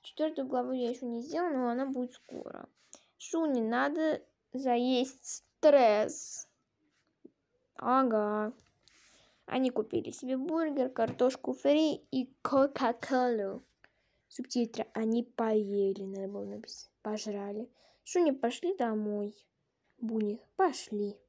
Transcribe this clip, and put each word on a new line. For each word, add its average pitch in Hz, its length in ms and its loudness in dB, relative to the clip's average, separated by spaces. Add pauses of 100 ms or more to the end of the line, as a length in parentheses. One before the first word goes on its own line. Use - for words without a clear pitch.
Четвёртую 302 460 -4
главу 254 240 -2
я 247 180 -2
ещё 240 160 -6
не 233 160 -4
сделала, 320 300 -2
но 254 180 0
она 254 160 -2
будет 254 280 -4
скоро. - 540 -14 (500)
Шуни, 302 440 0
надо 285 600 0 (320)
заесть 254 720 0
стресс. - 1200 4 (1300)
Ага. 220 800 2 (920)
Они 262 240 0
купили 233 420 -2
себе 262 260 -4
бургер, 294 520 0
картошку 254 640 0
фри 294 580 2
и 262 300 -2
кока-колу. 254 1200 0 (680)
Субтитры. 233 640 -4
Они 220 300 0
поели, 202 800 0
надо 196 240 -8
было 202 180 -8
написать. 208 440 -14 (120)
Пожрали. 208 680 -6 (340)
Шуни, 339 280 4
пошли 269 440 -2
домой. 214 600 -2 (640)
Буни, 220 420 -2 (160)
пошли. 208 640 0 (120)